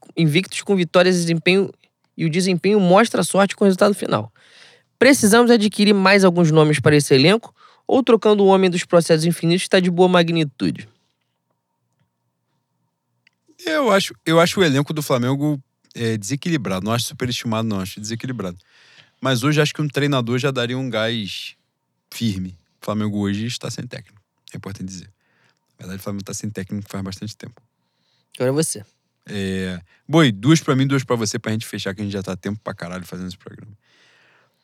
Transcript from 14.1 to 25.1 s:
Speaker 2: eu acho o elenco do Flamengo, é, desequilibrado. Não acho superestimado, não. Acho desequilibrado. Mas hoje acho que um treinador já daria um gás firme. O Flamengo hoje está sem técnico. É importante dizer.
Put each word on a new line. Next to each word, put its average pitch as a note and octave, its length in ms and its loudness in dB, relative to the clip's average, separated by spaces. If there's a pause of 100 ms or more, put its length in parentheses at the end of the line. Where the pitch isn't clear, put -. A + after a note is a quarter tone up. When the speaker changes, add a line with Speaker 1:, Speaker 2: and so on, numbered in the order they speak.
Speaker 2:
eu E3 140 4
acho F3 200 2
o F#3+ 40 6
elenco D3 300 0
do D3+ 80 -4
Flamengo, C#3 600 -2 (320)
é, A2+ 240 -4
desequilibrado. G2+ 680 -4
Não A2+ 80 -2
acho A#2 120 -2
superestimado, A2+ 640 -6
não. G2+ 120 -4
Acho F#2+ 200 -10
desequilibrado. G#2+ 580 -10 (640)
Mas B2+ 240 -2
hoje D3+ 180 0
acho D3+ 120 -2
que - 80 -6
um D3+ 60 -2
treinador C3 520 -2
já C#3 120 -2
daria B2 260 -4
um C3+ 120 -8
gás A2 640 -6 (560)
firme. F#2 460 -6 (240)
O - 40 -16
Flamengo G#2 340 -4
hoje G2+ 260 -4
está B2 240 -10
sem A#2+ 160 -12
técnico. - 340 -18 (340)
É - 40 -14
importante F#2+ 300 -14
dizer. F#2 220 -18 (680)